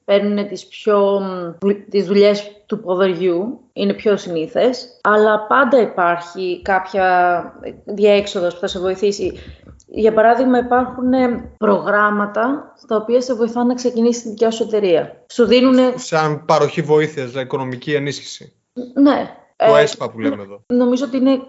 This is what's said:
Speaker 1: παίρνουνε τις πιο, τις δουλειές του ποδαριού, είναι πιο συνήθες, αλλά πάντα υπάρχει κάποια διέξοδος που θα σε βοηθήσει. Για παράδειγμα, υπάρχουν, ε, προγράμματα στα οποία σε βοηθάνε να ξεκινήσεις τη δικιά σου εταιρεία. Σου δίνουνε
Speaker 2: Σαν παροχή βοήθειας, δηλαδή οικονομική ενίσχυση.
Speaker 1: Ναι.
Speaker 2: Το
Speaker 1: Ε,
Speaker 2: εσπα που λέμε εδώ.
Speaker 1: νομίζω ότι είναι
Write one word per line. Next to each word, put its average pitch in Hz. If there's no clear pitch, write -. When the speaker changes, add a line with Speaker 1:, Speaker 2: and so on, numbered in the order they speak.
Speaker 1:
παίρνουνε 202
τις 196
πιο, 202
τις 196
δουλειές 202
του 214
ποδαριού, 185
είναι 202
πιο 202
συνήθες, 180
αλλά 214
πάντα 254
υπάρχει 180
κάποια 180
διέξοδος 202
που -
θα 196
σε 185
βοηθήσει. 190
Για 214
παράδειγμα, 240
υπάρχουν, 247
ε, 247
προγράμματα 208
στα -
οποία 233
σε 254
βοηθάνε 233
να 247
ξεκινήσεις 233
τη 233
δικιά 226
σου 226
εταιρεία. 202
Σου 240
δίνουνε 254
Speaker 2:
Σαν 156
παροχή 151
βοήθειας, 151
δηλαδή 131
οικονομική 127
ενίσχυση. -
Speaker 1:
Ναι. 277
Speaker 2:
Το -
Speaker 1:
Ε, -
Speaker 2:
εσπα 135
που 113
λέμε 104
εδώ. 101
Speaker 1:
νομίζω 247
ότι 254
είναι 262